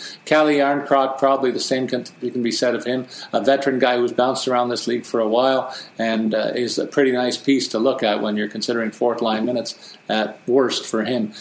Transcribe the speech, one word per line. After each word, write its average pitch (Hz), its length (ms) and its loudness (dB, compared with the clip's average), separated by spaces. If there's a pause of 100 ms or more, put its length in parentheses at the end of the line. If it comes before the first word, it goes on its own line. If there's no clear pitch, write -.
(260)
Calle 156 220 4
Jarnkrok, 139 720 2
probably 135 340 2
the 104 80 -6
same 127 280 -2
can, 123 160 -4
can 123 400 -6
be 113 80 0
said 123 240 0
of 107 80 -6
him, 127 240 -4 (260)
a 113 80 0
veteran 135 380 2
guy 123 180 4
who's 120 140 2
bounced 131 360 0
around 123 220 2
this 117 180 -4
league 117 180 -2
for 120 140 -2
a 110 80 2
while 127 460 2 (240)
and, 110 380 0
uh, 113 180 0
is 120 240 -2
a - 80 -2
pretty 139 260 2
nice 123 260 0
piece 131 320 0
to 110 100 -2
look 127 240 2
at 107 180 0
when 107 140 -2
you're 107 140 -2
considering 113 420 -4
fourth-line 113 540 0
minutes - 520 -6 (120)
at 107 380 -2
worst 123 380 2
for 110 200 -2
him. 113 360 -2